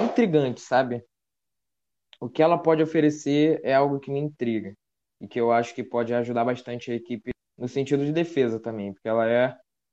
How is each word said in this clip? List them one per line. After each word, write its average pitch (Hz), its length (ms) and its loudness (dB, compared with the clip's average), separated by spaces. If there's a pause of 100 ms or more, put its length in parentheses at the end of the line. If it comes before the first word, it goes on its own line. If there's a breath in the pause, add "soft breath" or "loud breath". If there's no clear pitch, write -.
intrigante, 156 600 2
sabe? 123 420 -2 (1160)
O 120 100 -8
que - 120 0
ela 170 160 4
pode 160 240 2
oferecer 151 800 2
é 131 100 0
algo 139 260 2
que 139 120 -10
me 139 80 -2
intriga 117 540 -4 (460)
e 107 80 -12
que - 120 -6
eu 117 120 2
acho 117 220 0
que 123 100 -8
pode 120 300 -4
ajudar 120 320 -2
bastante 123 460 -6
a 120 40 -2
equipe 117 360 -8 (260)
no 123 100 -6
sentido 139 380 -2
de 151 80 -2
defesa 135 460 0
também, 101 340 -8
porque - 140 -16
ela 113 220 2
é 123 280 2 (340)